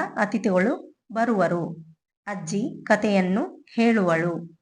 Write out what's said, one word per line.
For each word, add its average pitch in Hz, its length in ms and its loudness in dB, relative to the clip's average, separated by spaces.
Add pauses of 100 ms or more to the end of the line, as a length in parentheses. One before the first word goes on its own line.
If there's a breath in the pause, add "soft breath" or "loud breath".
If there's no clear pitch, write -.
(160)
ಅತಿಥಿಗಳು 202 960 0
ಬರುವರು, 190 500 0 (640)
ಅಜ್ಜಿ 196 580 -6
ಕಥೆಯನ್ನು 202 800 0 (100)
ಹೇಳುವಳು 180 600 2 (280)